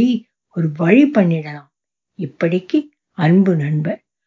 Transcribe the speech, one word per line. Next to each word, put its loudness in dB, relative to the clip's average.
ஒரு -2
வழி 4
பண்ணிடலாம். -2
இப்படிக்கு -4
அன்பு 2
நண்பர். -4